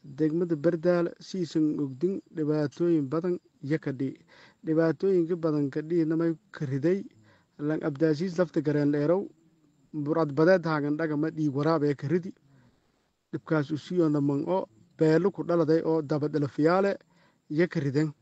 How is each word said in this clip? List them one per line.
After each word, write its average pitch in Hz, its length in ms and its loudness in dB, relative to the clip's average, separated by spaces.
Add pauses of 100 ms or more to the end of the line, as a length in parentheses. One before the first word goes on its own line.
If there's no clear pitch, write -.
Degmada 156 520 -2
Bardaal 170 640 0
siisan 156 580 -2
ogdin 147 420 -4 (140)
dhibaatooyin 151 760 0
badan 175 300 -2 (240)
iyo 147 160 -2
ka 143 120 -6
dhii. 135 260 -6 (480)
Dhibaatooyinka 165 720 0
badan 151 320 -2
ka 156 120 -6
dhiina 160 360 0
may 165 160 0 (180)
ka - 140 -8
riday. 143 380 -2 (560)
Lan 151 240 -4
Abdaasiis 160 560 0
lafta 165 220 0
gareen 147 300 2
dheerow. 151 380 0 (640)
Burcad 151 400 0
badeed 165 320 4
haagan 151 320 0
dhaga 156 200 -2
ma 156 120 0
dhiig 156 240 -2
waraab 147 300 2
ee 147 100 2
ka 139 140 -6
ridi. 175 260 -2 (1000)
Dhibkaas 151 400 -2
u 151 60 -4
sii 180 240 -2
oo 156 80 4
naman 143 400 0
oo 190 160 0 (320)
beelo 160 340 4
ku 156 120 -10
dhaladay 165 420 2
oo 160 160 0
daba 147 260 -2
dhalafiyaale 156 680 2 (540)
iyo 160 160 2
ka 165 120 -4
ridan. 143 320 0 (100)